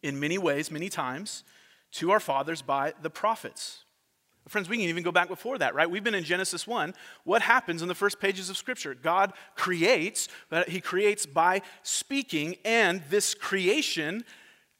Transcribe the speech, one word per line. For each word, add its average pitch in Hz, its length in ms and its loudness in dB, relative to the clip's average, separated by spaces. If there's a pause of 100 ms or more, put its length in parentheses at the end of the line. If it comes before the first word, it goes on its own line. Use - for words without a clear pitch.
in 139 200 -4
many 160 160 0
ways, 156 340 0
many 160 160 -6
times, 151 560 -8 (520)
to 170 160 0
our 208 100 6
fathers 143 400 -2
by 139 400 0
the 156 80 -6
prophets. - 760 -4 (640)
Friends, 196 200 -2
we 233 100 -2
can 190 120 0
even 170 140 -2
go 175 80 0
back 180 160 4
before 220 320 -6
that, 131 160 2
right? 165 140 4
We've 196 140 -4
been 214 120 0
in 180 80 -2
Genesis 175 420 -2
one. 185 300 -4 (300)
What 214 180 4
happens 170 400 2
in 175 40 -4
the 180 60 -4
first 196 260 0
pages 190 300 -2
of 190 80 -8
Scripture? 151 380 -8
God 180 380 2 (220)
creates, 180 720 2 (220)
but 170 180 2
he 175 140 -4
creates 202 460 2
by 170 340 4 (220)
speaking, 175 720 -2 (100)
and 196 460 2
this 202 240 2
creation 190 880 0 (540)